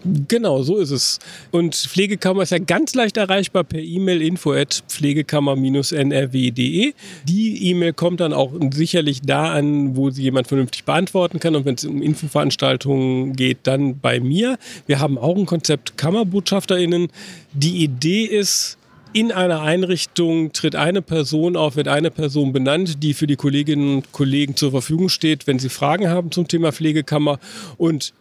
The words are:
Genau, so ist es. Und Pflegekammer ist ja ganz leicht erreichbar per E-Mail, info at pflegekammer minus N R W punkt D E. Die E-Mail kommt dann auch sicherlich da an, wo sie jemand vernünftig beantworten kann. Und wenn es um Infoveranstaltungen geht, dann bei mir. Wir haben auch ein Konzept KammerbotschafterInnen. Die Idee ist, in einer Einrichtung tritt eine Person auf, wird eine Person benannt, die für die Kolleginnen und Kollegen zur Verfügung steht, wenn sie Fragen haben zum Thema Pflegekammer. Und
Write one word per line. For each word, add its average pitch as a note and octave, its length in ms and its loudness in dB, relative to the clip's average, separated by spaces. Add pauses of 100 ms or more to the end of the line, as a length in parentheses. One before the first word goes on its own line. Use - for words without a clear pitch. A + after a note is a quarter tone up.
(280)
Genau, G3 340 2
so D#3 160 0
ist D#3+ 140 0
es. - 280 -2 (320)
Und E3+ 220 2
Pflegekammer F#3+ 680 0
ist E3 60 -4
ja F3+ 80 0
ganz F3+ 380 0
leicht A#3 200 0
erreichbar F#3+ 480 0
per D#3+ 160 -8
E-Mail, F3 420 0
info D#3+ 300 0
at C#3 380 -2
pflegekammer C#3+ 680 0
minus C3+ 380 0
N C#3+ 180 2
R C3+ 220 0
W C3 140 2
punkt A#2+ 100 -4
D D#3+ 320 0
E. C#4+ 40 -6 (360)
Die G3+ 400 0
E-Mail F3 240 2
kommt F3 260 0
dann D#3+ 140 0
auch C3+ 180 0 (220)
sicherlich D3 480 0
da C#3+ 320 0
an, C#3+ 420 2
wo C3+ 140 2
sie C3+ 140 -6
jemand C3 240 2
vernünftig C3+ 360 -2
beantworten F3 560 0
kann. D#3+ 160 2
Und C#3+ 80 2
wenn C3+ 120 0
es C3+ 100 -8
um D3 160 -4
Infoveranstaltungen C3+ 1400 0
geht, C3 260 0
dann C3+ 380 0
bei B2 180 0
mir. F#3+ 380 0 (280)
Wir C#3 140 0
haben C#3 180 0
auch D3+ 200 0
ein G3+ 80 2
Konzept D#3 520 -2
KammerbotschafterInnen. F3+ 1120 0 (460)
Die D#3+ 320 2
Idee D#3 400 0
ist, G#3 520 -2 (380)
in A3+ 160 2
einer F3+ 300 0
Einrichtung E3 920 0
tritt - 220 -2
eine E3 280 0
Person D#3+ 520 0
auf, D3+ 200 0
wird C#3+ 120 0
eine D3 220 2
Person D3 420 0
benannt, C#3+ 520 0
die D3+ 100 2
für D3+ 140 -2
die C#3+ 80 2
Kolleginnen C#3+ 600 0
und - 140 -6
Kollegen C#3 440 0
zur C#3+ 160 0
Verfügung D3+ 360 0
steht, D#3 380 0
wenn C3 140 2
sie C3 100 -4
Fragen E3 400 0
haben E3+ 220 -2
zum F3 160 0
Thema E3 240 2
Pflegekammer. D3+ 680 0 (400)
Und D#3+ 440 0